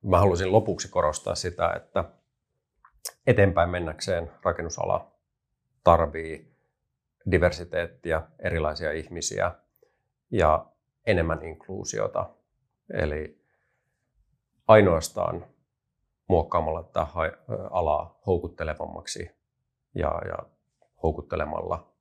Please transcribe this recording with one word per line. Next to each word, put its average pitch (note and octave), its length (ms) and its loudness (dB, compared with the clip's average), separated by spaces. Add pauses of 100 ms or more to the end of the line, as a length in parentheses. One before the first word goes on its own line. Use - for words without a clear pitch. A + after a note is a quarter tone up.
mä F#2 160 4
haluaisin F#2 340 2
lopuksi G2+ 360 2
korostaa E2+ 460 -2
sitä, F2 380 -2
että - 320 -4 (1200)
eteenpäin F2 440 4
mennäkseen E2+ 600 -6 (120)
rakennusala E2+ 720 -4 (720)
tarvii D#2+ 720 2 (760)
diversiteettiä, E2+ 920 0 (160)
erilaisia D#2 540 -4
ihmisiä F2 600 -6 (760)
ja D#2+ 360 2 (400)
enemmän E2 360 0
inkluusiota. - 880 -6 (640)
Eli D2+ 520 -6 (1200)
ainoastaan F2+ 760 6 (840)
muokkaamalla E2 540 2
tätä - 220 -4
ha-, F2+ 680 -6
alaa D#2+ 560 -2
houkuttelevammaksi E2 1040 -6 (640)
ja, D#2 340 -4
ja G1+ 100 -8 (640)
houkuttelemalla D#2+ 1000 -4